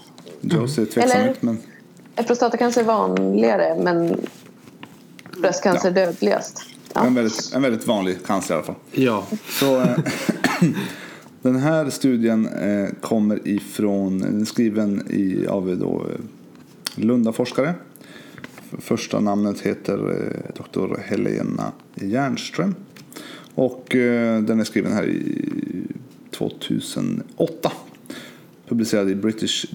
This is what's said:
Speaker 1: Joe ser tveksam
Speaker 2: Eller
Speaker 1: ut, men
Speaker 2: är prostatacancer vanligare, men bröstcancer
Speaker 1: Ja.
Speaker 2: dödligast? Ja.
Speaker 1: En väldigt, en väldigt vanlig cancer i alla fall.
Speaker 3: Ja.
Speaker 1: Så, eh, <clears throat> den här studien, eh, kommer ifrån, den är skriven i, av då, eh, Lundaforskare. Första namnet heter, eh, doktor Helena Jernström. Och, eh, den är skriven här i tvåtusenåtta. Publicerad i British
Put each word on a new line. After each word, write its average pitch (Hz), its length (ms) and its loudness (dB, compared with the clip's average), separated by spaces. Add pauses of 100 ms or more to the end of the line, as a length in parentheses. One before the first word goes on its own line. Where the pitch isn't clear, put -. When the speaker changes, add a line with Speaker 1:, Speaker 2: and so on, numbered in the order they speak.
(400)
Speaker 1:
Joe - 280 2
ser 151 180 2
tveksam 247 340 4
Speaker 2:
Eller 254 120 4
Speaker 1:
ut, 262 100 -6
men 120 160 0 (580)
Speaker 2:
är 233 60 0
prostatacancer 240 640 2
vanligare, 190 1000 4
men 170 340 2 (1200)
bröstcancer 180 480 2
Speaker 1:
Ja. 180 60 0 (120)
Speaker 2:
dödligast? - 580 -2 (300)
Ja. - 120 2
Speaker 1:
En 127 80 4
väldigt, 113 400 0
en 131 80 0
väldigt 117 240 0
vanlig 92 400 0
cancer 90 280 0
i - 20 2
alla 78 100 -2
fall. - 80 -6 (180)
Speaker 3:
Ja. 113 340 2 (220)
Speaker 1:
Så, 135 320 2
eh, 120 180 2 (640)
<clears throat> 156 80 6 (720)
den 127 140 2
här 151 340 2
studien, 113 560 2
eh, 101 420 -2 (120)
kommer 107 480 0
ifrån, 98 680 0
den 101 220 0
är 107 40 0
skriven 107 640 0
i, 95 360 0
av 92 320 0
då, 50 320 -2
eh, 50 60 -6 (880)
Lundaforskare. 123 680 2 (1040)
Första 110 420 -2
namnet 104 400 0
heter, 101 500 -2
eh, - 460 -6
doktor - 500 -4
Helena 53 680 -2 (220)
Jernström. 131 800 -2 (800)
Och, - 400 0
eh, 117 480 4
den 110 180 2
är 107 40 2
skriven - 280 0
här 104 140 2
i - 420 -2 (840)
tvåtusenåtta. - 1400 -2 (960)
Publicerad 107 420 2
i 95 40 2
British 104 600 -2